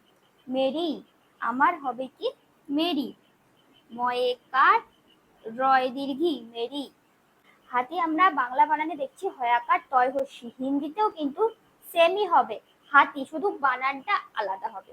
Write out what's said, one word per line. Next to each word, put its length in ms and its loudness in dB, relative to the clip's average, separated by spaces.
মেরি। 440 -2
আমার 400 2
হবে 260 -6
কি? 200 -12
মেরি। 400 -2
ময়ে 380 -2
কার, 280 6
রয় 460 2
দীর্ঘি, 440 -2
মেরি। 340 -8
হাতি 300 -4
আমরা 300 2
বাংলা 360 0
বানানে 300 -2
দেখছি 320 -8
হয়াকার 520 0
তয় 220 4
হর্ষি, 340 -6
হিন্দিতেও 520 -2
কিন্তু 320 -4
সেমই 420 2
হবে 300 2
হাতি, 320 6
শুধু 240 -4
বানানটা 560 -2
আলাদা 340 -6
হবে। 240 -14